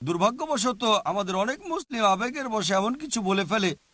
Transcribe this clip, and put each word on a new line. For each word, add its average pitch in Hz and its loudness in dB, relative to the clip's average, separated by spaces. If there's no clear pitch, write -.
দুর্ভাগ্যবশত 240 0
আমাদের 190 2
অনেক 269 -2
মুসলিম 294 -4
আবেগের 247 2
বশে 202 0
এমন 208 2
কিছু 294 -4
বলে 190 2
ফেলে 190 0